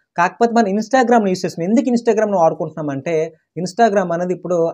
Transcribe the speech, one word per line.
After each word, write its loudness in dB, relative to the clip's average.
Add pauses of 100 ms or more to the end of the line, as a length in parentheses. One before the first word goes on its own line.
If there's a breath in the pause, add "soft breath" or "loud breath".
(180 soft breath)
కాకపోతే 0
మనం 2
Instagram-ని 2
యూజ్ -4
చేస్తున్నాం. -4
ఎందుకు 2
Instagram-ని 0
వాడుకుంటున్నామంటే, -2 (420 soft breath)
Instagram 0
అనేది -2
ఇప్పుడు -4 (180)